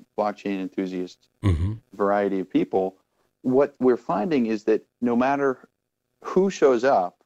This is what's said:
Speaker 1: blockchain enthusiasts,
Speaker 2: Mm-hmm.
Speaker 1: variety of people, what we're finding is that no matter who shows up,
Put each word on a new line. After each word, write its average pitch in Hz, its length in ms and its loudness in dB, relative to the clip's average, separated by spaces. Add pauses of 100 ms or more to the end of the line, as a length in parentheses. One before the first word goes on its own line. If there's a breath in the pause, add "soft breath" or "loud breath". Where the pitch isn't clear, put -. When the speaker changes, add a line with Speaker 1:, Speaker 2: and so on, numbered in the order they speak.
(180)
Speaker 1:
blockchain 101 420 -4
enthusiasts, 92 680 -8 (160)
Speaker 2:
Mm-hmm. 92 300 0 (200)
Speaker 1:
variety 101 460 0
of 90 100 -8
people, - 480 -2 (460)
what 131 360 2
we're 127 180 4
finding 165 500 -2
is 110 160 -4
that 110 200 0 (160)
no 120 160 0
matter 135 540 -2 (540)
who 190 260 0
shows 131 340 2
up, 110 420 0